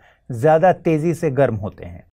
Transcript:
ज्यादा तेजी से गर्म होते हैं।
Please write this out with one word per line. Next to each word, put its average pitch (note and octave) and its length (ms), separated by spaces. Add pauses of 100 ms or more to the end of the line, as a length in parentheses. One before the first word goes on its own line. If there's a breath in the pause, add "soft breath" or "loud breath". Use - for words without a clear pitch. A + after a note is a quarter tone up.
(300 soft breath)
ज्यादा D#3 440
तेजी D#3+ 400
से D3 180
गर्म B2 240
होते G2+ 300
हैं। F2 180 (140)